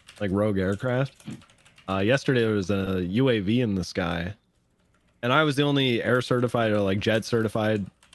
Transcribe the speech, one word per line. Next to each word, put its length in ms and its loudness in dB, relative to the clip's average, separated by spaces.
like, 120 -4
rogue 260 0
aircraft. 560 -2
Uh, 100 -2
yesterday 420 2
there 140 2
was 160 0
a 340 -2
U 240 0
A 100 2
V 220 0
in 160 0
the 80 -2
sky, 500 -6
and 100 0
I 120 2
was 100 0
the 80 2
only 400 2
air 200 2
certified 500 0
or, 80 2
like, 180 2
jet 260 0
certified, 640 0